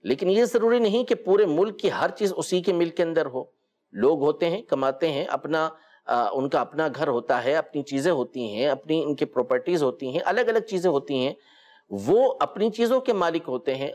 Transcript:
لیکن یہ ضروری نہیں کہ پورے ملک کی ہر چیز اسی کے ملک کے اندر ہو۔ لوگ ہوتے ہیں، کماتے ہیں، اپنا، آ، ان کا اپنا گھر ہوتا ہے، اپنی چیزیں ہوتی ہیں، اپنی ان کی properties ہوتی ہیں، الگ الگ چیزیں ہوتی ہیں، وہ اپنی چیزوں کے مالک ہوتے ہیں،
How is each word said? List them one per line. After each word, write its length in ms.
لیکن 280
یہ 140
ضروری 340
نہیں 260
کہ 100
پورے 320
ملک 320
کی 140
ہر 180
چیز 260
اسی 260
کے 100
ملک 240
کے 60
اندر 240
ہو۔ 180
لوگ 300
ہوتے 280
ہیں، 120
کماتے 500
ہیں، 120
اپنا، 460
آ، 260
ان 160
کا 120
اپنا 360
گھر 120
ہوتا 360
ہے، 100
اپنی 280
چیزیں 300
ہوتی 420
ہیں، 120
اپنی 360
ان 120
کی 100
properties 580
ہوتی 260
ہیں، 160
الگ 160
الگ 180
چیزیں 320
ہوتی 240
ہیں، 200
وہ 500
اپنی 300
چیزوں 300
کے 120
مالک 360
ہوتے 260
ہیں، 200